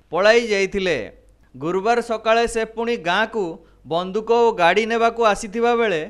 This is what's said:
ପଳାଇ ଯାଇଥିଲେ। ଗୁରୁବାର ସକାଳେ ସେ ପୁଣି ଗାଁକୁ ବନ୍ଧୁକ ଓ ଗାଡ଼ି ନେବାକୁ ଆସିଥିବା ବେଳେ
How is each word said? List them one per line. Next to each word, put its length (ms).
ପଳାଇ 400
ଯାଇଥିଲେ। 500
ଗୁରୁବାର 460
ସକାଳେ 480
ସେ 140
ପୁଣି 200
ଗାଁକୁ 360
ବନ୍ଧୁକ 440
ଓ 100
ଗାଡ଼ି 340
ନେବାକୁ 380
ଆସିଥିବା 560
ବେଳେ 300